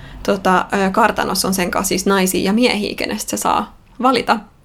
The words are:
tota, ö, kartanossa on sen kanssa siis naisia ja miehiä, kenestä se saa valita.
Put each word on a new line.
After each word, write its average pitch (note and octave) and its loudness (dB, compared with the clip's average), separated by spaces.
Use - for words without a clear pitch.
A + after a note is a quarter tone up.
tota, G3 2
ö, G3 2
kartanossa G3 0
on F#3+ 0
sen F#3 0
kanssa - -2
siis F#3 0
naisia F#3 2
ja F#3 2
miehiä, A3 2
kenestä - -6
se G#3 -4
saa - -2
valita. A#3+ 2